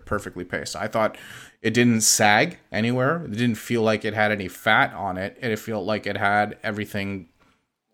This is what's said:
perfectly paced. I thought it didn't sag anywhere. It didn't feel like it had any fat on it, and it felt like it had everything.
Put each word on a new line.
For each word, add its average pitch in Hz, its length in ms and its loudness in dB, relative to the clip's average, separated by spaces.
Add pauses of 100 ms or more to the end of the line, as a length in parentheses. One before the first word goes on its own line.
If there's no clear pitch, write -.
perfectly 92 400 -6
paced. 85 320 -8
I 92 120 -6
thought 110 280 0 (460)
it 113 100 2
didn't 120 300 4
sag 113 560 4 (120)
anywhere. 127 540 -2
It - 60 -10
didn't 117 240 0
feel 117 260 -2
like 110 240 2
it 107 80 -2
had 107 180 2
any 101 160 -2
fat 117 460 2
on 92 240 -6
it, 95 240 -6
and 123 100 -4
it 107 80 0
felt 104 280 -6
like 104 200 -2
it 104 120 -4
had 104 440 2
everything. 101 680 -6 (640)